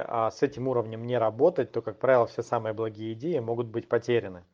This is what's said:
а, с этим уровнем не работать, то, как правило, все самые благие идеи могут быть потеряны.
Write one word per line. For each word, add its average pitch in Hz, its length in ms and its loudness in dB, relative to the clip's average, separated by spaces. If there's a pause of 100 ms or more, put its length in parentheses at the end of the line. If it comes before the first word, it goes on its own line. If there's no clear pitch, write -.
а, 113 240 0
с - 120 -2
этим 131 260 -2
уровнем 113 360 -2
не 123 120 0
работать, 120 540 2
то, 120 100 -4
как - 180 -10
правило, 123 280 6
все - 160 -8
самые 110 300 -2
благие 110 400 -6
идеи 139 260 -4
могут 117 280 -4
быть 110 220 -8
потеряны. 107 540 0 (100)